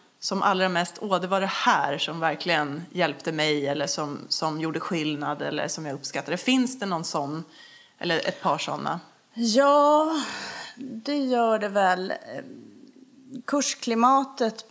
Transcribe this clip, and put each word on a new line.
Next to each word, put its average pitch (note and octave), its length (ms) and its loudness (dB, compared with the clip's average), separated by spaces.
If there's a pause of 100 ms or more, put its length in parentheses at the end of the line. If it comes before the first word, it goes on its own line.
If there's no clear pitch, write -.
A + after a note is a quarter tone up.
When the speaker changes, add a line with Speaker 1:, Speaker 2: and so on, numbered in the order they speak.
(200)
Speaker 1:
som - 220 -2
allra F#3 260 4
mest, F3 320 0
"Åh, F#3+ 200 2
det F#3 60 -4
var F#3 140 2
det F#3+ 120 0
här C#3+ 460 2
som D#3+ 220 -4
verkligen D#3 720 0
hjälpte D#3+ 400 -2
mig D3+ 360 2
eller C#3+ 180 -2
som, D3 320 -4 (100)
som D#3+ 320 -2
gjorde D#3+ 200 -2
skillnad D3 640 -4
eller D3 260 -4
som D#3 180 -6
jag C#3 80 -6
uppskattade"? C#3 420 -6
Finns B3+ 420 2
det G3+ 80 -6
någon E3 180 -4
sån D#3 400 -4 (540)
eller E3 300 0
ett - 140 -6
par D#3 160 2
såna? D3 420 -4 (340)
Speaker 2:
Ja, C#4+ 760 6 (680)
det B3+ 400 -6
gör A#3+ 420 2
det G#3 100 -2
väl. F#3+ 440 2 (1300)
Kursklimatet B3+ 1200 2